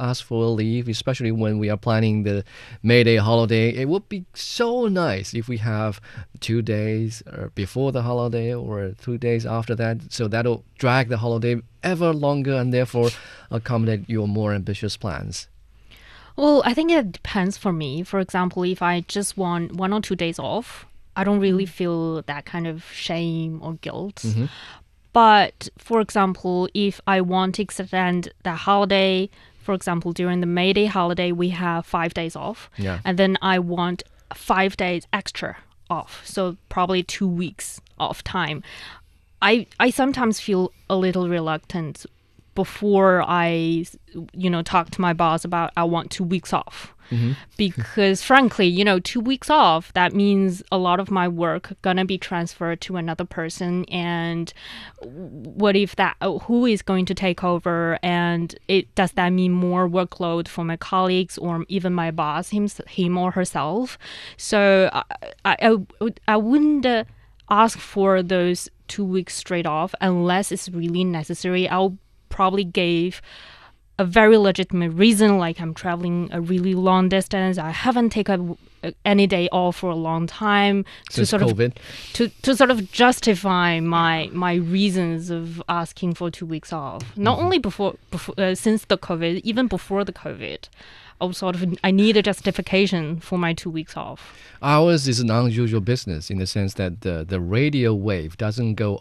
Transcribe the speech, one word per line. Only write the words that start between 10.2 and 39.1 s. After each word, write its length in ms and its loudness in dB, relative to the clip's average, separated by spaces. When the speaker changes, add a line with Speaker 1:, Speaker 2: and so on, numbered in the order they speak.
Speaker 1:
that'll 340 0
drag 300 2
the 80 -2
holiday 440 -2
ever 300 0
longer 420 0
and 180 0
therefore 360 2
accommodate 580 -2
your 200 -2
more 240 0
ambitious 440 -6
plans. 500 -8
Speaker 2:
Well, 300 6
I 80 2
think 160 0
it 220 2
depends 460 -4
for 140 -2
me. 300 -4
For 180 -4
example, 440 -2
if 180 -2
I 200 0
just 360 -6
want 380 -4
one 180 -2
or 80 -2
two 140 -6
days 240 -4
off, 480 -8
I 80 -2
don't 160 2
really 280 2
Speaker 1:
Mm. 20 -12
Speaker 2:
feel 540 -4
that 220 -10
kind 200 -8
of 260 -10
shame 680 -6
or 140 -10
guilt. 400 -10
Speaker 1:
Mm-hmm. 300 -2
Speaker 2:
But, 640 6
for 240 0
example, 720 0
if 320 -2
I 160 2
want 340 0
to 60 -2
extend 680 -2
the 140 -4
holiday, 760 2
for 140 -4
example, 360 -2
during 280 -2
the 80 0
May 260 2
Day 140 2
holiday, 440 0
we 180 0
have 360 -4
five 300 -4
days 200 -6
off. 320 -10
Speaker 1:
Yeah. 280 -4
Speaker 2:
And 140 0
then 240 4
I 160 2
want 420 -2
five 420 0
days 380 -4
extra 440 -10
off, 380 -6
so 320 -4
probably 340 0
two 240 -4
weeks 520 -6
off 240 -6
time. 400 -4